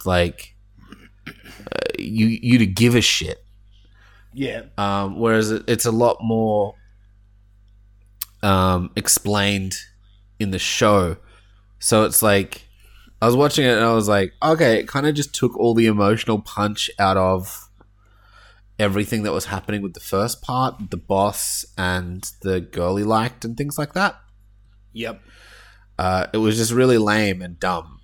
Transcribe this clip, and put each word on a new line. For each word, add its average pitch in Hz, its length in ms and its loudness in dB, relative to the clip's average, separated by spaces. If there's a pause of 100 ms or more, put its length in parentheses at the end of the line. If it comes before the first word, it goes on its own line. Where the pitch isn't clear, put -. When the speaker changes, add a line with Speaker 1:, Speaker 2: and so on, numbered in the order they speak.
Speaker 1:
like, 87 520 -2 (720)
uh, - 40 -14 (680)
you, 110 260 0
you 120 320 2
to 113 80 4
give 117 300 4
a 117 40 4
shit. - 440 -2 (920)
Speaker 2:
Yeah. 117 280 -6 (140)
Speaker 1:
Um, 101 440 -4
whereas 110 320 2
it, 110 160 -4
it's 117 180 0
a 117 60 0
lot 113 280 2
more, 110 540 -2 (1700)
um, 92 540 2
explained 101 800 -2 (640)
in 101 100 -2
the 92 80 -2
show. 98 580 2 (600)
So 110 260 2
it's - 200 0
like, 101 420 0 (560)
I 113 40 4
was 120 100 4
watching 143 280 4
it 127 120 4
and 110 80 4
I 117 100 4
was 107 140 2
like, 101 240 2 (100)
"Okay, 147 380 4
it - 100 -6
kinda 147 220 0
just 143 200 -4
took - 240 0
all 117 180 2
the 113 120 4
emotional 107 540 2
punch 104 580 -6
out 95 180 2
of 92 460 -2 (1160)
everything 104 440 -2
that 104 100 -2
was 90 140 -4
happening 104 340 -6
with 98 140 -8
the - 60 -20
first - 420 -4
part, 127 480 -4
the 95 80 -8
boss - 640 -2 (140)
and 90 520 -4 (120)
the 95 180 -2
girl 87 360 -4
he 104 80 -2
liked 110 400 0
and 117 120 -10
things 143 220 -8
like 147 160 -6
that." 185 260 -2 (720)
Speaker 2:
Yep. 113 300 -10 (760)
Speaker 1:
Uh, 92 360 0
it - 20 -2
was 110 220 2
just 113 140 0
really 127 260 4
lame 104 420 0
and 87 180 -12
dumb. 85 460 -6